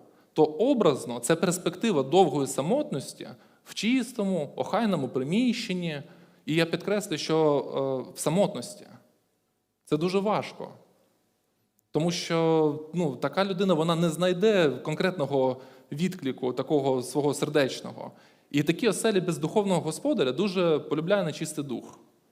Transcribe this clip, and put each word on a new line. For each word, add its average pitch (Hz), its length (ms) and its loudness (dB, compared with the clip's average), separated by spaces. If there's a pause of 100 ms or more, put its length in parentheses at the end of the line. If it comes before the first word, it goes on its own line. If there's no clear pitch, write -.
(340)
то 156 100 4
образно 156 760 2
це 160 160 2
перспектива 175 680 0
довгої 143 440 4
самотності 151 800 -4 (420)
в - 40 -18
чистому, 196 840 -2
охайному 196 520 0
приміщенні. 170 960 -2 (440)
І 151 100 -2
я 165 100 4
підкреслю, 165 520 -4
що, 139 920 0
е, - 60 -18
в - 40 -14
самотності. 156 680 -2 (960)
Це 151 120 0
дуже 180 220 0
важко. 190 500 -2 (1200)
Тому 165 200 0
що, 160 680 2 (140)
ну, 160 220 0
така 185 300 0
людина, 190 280 0
вона 165 220 2
не 170 140 2
знайде 180 600 2
конкретного 135 880 0 (340)
відклику, 143 640 -4
такого 135 480 2
свого 139 320 0
сердечного. 135 800 -2 (400)
І 143 120 2
такі 175 240 0
оселі 208 340 2
без 160 160 -2
духовного 175 440 0
господаря 156 500 0
дуже 175 480 2
полюбляє 170 440 0
нечистий 160 400 -6
дух. 120 360 -10 (320)